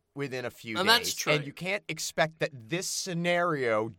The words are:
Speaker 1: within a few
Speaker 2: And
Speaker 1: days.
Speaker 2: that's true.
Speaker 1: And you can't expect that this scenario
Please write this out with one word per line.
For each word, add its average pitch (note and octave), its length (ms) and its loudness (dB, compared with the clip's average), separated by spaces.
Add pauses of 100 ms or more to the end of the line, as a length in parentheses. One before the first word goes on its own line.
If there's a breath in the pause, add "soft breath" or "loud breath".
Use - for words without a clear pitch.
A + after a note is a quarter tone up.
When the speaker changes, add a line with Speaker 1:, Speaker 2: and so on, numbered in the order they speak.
(160)
Speaker 1:
within C3 300 -4
a A#2 40 -4
few A2+ 280 -8
Speaker 2:
And F#3 100 2
Speaker 1:
days. A3+ 100 6
Speaker 2:
that's G#3+ 160 -2
true. - 200 0
Speaker 1:
And D3 120 2
you C#3 80 -12
can't F#3+ 340 -4
expect D#3+ 520 -2
that C#3+ 120 0
this C3+ 360 -6
scenario E3 1120 2